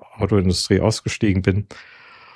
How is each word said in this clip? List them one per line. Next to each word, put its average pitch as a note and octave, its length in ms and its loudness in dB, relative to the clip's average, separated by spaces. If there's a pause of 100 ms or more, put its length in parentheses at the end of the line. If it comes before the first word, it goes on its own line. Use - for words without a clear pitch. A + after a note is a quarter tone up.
(180)
Autoindustrie F#2 640 2
ausgestiegen G2 640 -2
bin. F#2+ 240 0 (680)